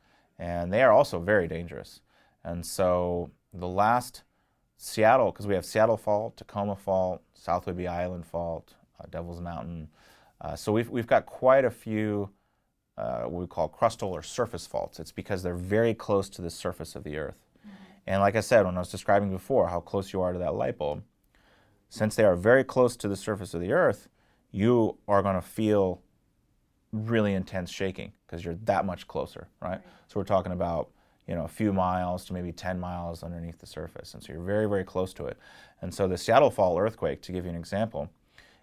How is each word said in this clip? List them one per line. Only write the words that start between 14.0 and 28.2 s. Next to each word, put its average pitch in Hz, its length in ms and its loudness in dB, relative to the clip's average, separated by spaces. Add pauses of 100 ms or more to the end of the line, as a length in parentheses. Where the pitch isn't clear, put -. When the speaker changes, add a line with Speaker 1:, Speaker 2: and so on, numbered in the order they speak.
Speaker 1:
or 80 120 -6
surface - 440 -6
faults. - 320 -8
It's 80 140 -14
because 95 300 -6
they're 87 120 -4
very 104 400 2
close 98 360 0
to - 120 -12
the 85 80 -6
surface 82 460 -8
of 71 80 -12
the 76 140 -8
earth. 73 180 -8 (240)
Speaker 2:
Mm-hmm. - 140 -20 (320)
Speaker 1:
And 98 160 2
like 101 140 4
I 107 40 4
said, 107 240 6
when 90 120 -2
I 90 40 0
was 87 100 -6
describing 101 400 2
before 95 380 2
how 87 120 -2
close 95 320 -4
you 95 100 -2
are 90 100 0
to 90 60 -6
that 85 160 -2
light 110 240 -4
bulb, 73 260 -4 (840)
since - 280 -4
they 110 80 4
are 92 120 6
very 120 280 6
close 123 320 2
to 107 120 -6
the 98 80 -2
surface 98 380 -6
of 85 60 -6
the 90 120 -2
earth, 151 360 2 (420)
you 113 560 2
are 101 160 4
gonna 95 200 0
feel 104 600 0 (920)
really 110 420 0
intense 92 360 -4
shaking - 420 -6 (140)